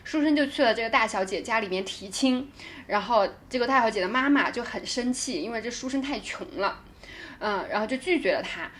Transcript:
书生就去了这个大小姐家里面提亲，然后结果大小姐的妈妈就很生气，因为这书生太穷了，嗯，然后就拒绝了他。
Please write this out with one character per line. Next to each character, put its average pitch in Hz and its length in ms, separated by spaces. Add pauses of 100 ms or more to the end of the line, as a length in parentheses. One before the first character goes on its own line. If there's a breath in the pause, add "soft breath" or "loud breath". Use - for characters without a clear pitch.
书 311 200
生 302 120
就 285 120
去 277 160
了 226 100
这 226 80
个 226 80
大 233 160
小 208 180
姐 190 200
家 226 160
里 214 80
面 185 180
提 190 240
亲， 254 400 (380 loud breath)
然 208 120
后 202 300 (180)
结 254 120
果 240 80
大 269 120
小 233 80
姐 208 140
的 180 80
妈 262 180
妈 277 220
就 233 140
很 - 200
生 247 300
气， 175 300
因 226 80
为 220 100
这 233 80
书 247 180
生 269 140
太 269 200
穷 - 340
了， - 260 (560 loud breath)
嗯， 202 320
然 208 100
后 214 60
就 262 120
拒 349 220
绝 175 120
了 127 100
他。 165 260 (120 loud breath)